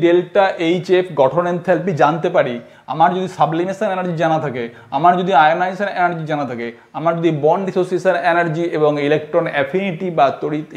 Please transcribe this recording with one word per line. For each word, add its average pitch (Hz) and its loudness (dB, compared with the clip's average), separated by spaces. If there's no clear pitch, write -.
delta 175 2
এইচ 175 -2
এফ 180 2
গঠন 139 2
enthalpy 175 0
জানতে 156 2
পারি, 139 2
আমার 165 2
যদি 185 -4
sublimation 175 -2
energy 180 -4
জানা 165 2
থাকে, 123 -6
আমার 170 4
যদি 185 -2
ionization 180 0
energy 175 0
জানা 143 -2
থাকে, 117 -6
আমার 165 0
যদি 165 2
bond 175 4
dissociation 180 0
energy 170 0
এবং 151 4
electron 156 0
affinity 185 -2
বা 147 6
তড়িৎ 151 -4